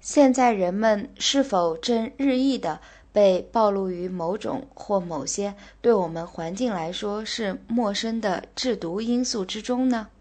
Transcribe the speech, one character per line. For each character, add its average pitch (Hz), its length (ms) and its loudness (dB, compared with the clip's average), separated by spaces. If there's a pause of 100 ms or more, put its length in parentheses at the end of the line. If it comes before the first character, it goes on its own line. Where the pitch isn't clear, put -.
现 269 320 6
在 247 200 4
人 180 200 0
们 208 460 0
是 - 240 2
否 175 340 2
正 226 400 -2
日 269 200 2
益 262 200 2
地 170 240 -6 (320)
被 196 300 6
暴 220 280 2
露 196 200 -2
于 180 180 -6
某 180 300 -4
种 - 360 -6
或 - 260 -2
某 165 260 -6
些 202 280 -6 (280)
对 233 100 4
我 185 160 2
们 165 180 -6
环 170 280 -8
境 233 180 -2
来 170 180 -4
说 208 340 -6
是 202 420 -6
陌 226 260 0
生 226 280 -4
的 - 340 -2
制 240 220 -2
毒 180 240 -6
因 240 240 0
素 220 200 -4
之 208 160 -8
中 247 280 0
呢？ 226 200 -2 (120)